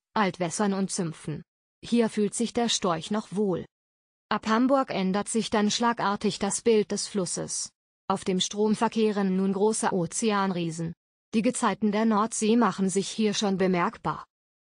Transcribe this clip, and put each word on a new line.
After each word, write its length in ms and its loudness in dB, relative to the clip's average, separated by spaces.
Altwässern 580 0
und 180 -2
Sümpfen. 520 -6
Hier 260 2
fühlt 260 -2
sich 200 -4
der 160 0
Storch 400 -2
noch 220 -4
wohl. 340 -2
Ab 180 -4
Hamburg 420 2
ändert 380 0
sich 220 -2
dann 200 2
schlagartig 680 0
das 240 -4
Bild 280 4
des 160 -4
Flusses. 640 -6
Auf 160 -2
dem 160 0
Strom 340 0
verkehren 640 2
nun 160 2
große 400 2
Ozeanriesen. 1000 -2
Die 80 2
Gezeiten 500 0
der 120 0
Nordsee 520 2
machen 320 2
sich 200 0
hier 260 0
schon 240 0
bemerkbar. 680 0